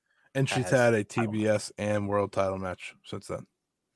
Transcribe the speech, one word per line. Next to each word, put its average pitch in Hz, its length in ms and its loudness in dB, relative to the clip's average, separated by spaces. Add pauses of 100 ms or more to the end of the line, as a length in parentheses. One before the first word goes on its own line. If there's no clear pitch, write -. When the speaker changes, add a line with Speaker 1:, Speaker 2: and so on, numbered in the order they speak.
(340)
Speaker 1:
And 135 120 0
she's 131 180 0
Speaker 2:
has 113 60 -4
Speaker 1:
had 120 240 6
a 104 100 2
Speaker 2:
title. 110 280 -4
Speaker 1:
T 110 60 -2
B 107 80 2
S 104 320 0
and 104 280 0
world 101 260 0
title 95 260 0
match 92 360 -8 (100)
since - 240 -12
then. - 180 -10 (500)